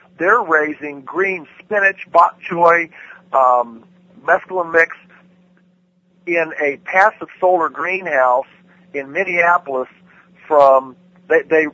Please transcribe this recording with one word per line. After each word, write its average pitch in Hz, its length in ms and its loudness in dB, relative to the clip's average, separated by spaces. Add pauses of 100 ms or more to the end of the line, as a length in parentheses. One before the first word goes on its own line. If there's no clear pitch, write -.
(180)
They're 214 240 2
raising 151 600 -4
green 170 440 -6 (120)
spinach, 196 520 -4
bok - 320 2
choy, 170 480 0 (420)
um, 123 520 0 (380)
mesclun 175 480 -4
mix 165 260 0 (1300)
in 165 340 -2
a 143 240 -2
passive 185 440 0 (120)
solar 180 300 0
greenhouse 147 760 -2 (460)
in 139 200 -10
Minneapolis 175 760 -2 (580)
from, 135 500 4 (320)
they, 156 140 2
they, 156 320 0